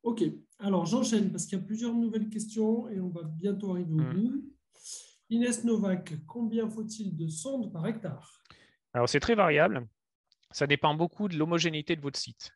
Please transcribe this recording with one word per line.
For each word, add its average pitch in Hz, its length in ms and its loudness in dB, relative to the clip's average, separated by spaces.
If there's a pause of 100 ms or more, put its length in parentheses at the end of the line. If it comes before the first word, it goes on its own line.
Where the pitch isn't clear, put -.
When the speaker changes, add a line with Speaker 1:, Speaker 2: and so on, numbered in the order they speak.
Speaker 1:
Ok, 220 220 2 (340)
alors 190 280 2
j'enchaîne 214 440 4
parce 165 160 -6
qu'il 196 100 -4
y 185 60 -2
a - 20 -6
plusieurs 233 300 -2
nouvelles 226 340 0
questions 220 600 0
et 196 120 -4
on 180 80 -2
va 170 140 -6
bientôt 190 480 -2
arriver 175 220 -2
au 156 40 2
Speaker 2:
Hmm. 147 160 2
Speaker 1:
bout. 240 400 -2 (800)
Inès 240 340 2
Novak, 196 500 2 (120)
combien 226 420 -2
faut-il 214 480 -6
de 160 120 -2
sondes 262 440 -6
par 165 140 -4
hectare ? - 560 -8 (500)
Speaker 2:
Alors, 120 160 4
c'est 143 120 4
très 233 160 4
variable. 160 500 6 (640)
Ça - 160 0
dépend 147 280 0
beaucoup 175 340 -2
de 170 80 -4
l'homogénéité 156 580 0
de 147 80 -8
votre 139 160 -6
site. - 380 -10